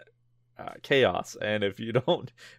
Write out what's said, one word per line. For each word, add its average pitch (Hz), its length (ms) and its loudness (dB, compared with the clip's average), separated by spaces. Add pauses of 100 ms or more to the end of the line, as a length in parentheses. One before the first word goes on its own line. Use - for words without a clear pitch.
(600)
uh, - 220 -12
chaos, 101 600 2
and 107 220 0
if 101 160 -2
you 113 120 -6
<laughs> 113 160 0
don't, - 240 -2 (280)